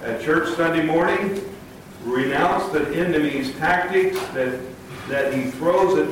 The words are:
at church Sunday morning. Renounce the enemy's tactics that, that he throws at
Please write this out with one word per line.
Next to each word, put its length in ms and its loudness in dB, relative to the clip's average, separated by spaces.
at 180 -4
church 360 0
Sunday 280 2
morning. 560 2
Renounce 680 0
the 240 0
enemy's 600 0
tactics 640 2
that, 240 -2
that 240 0
he 200 -2
throws 460 4
at 140 2